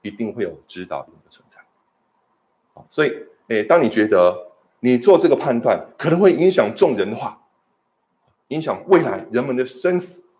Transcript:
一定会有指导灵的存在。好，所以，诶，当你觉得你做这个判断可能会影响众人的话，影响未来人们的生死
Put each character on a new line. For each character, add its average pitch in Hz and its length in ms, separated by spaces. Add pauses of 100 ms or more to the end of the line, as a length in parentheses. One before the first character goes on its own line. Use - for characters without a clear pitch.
一 104 100
定 107 220
会 117 100
有 82 240
指 90 200
导 73 180
灵 - 80 (100)
的 - 60
存 - 200
在。 - 100 (1120)
好， - 160
所 151 160
以， 131 80 (360)
诶， 110 140
当 170 200
你 113 80
觉 107 160
得 90 440 (300)
你 123 160
做 170 220
这 165 100
个 139 80
判 123 240
断 113 260 (120)
可 151 100
能 170 100
会 190 140
影 175 180
响 107 240
众 151 220
人 98 140
的 113 40
话， - 240 (1080)
影 151 120
响 135 280
未 175 140
来 98 280
人 123 140
们 135 100
的 127 120
生 180 320
死 - 260 (160)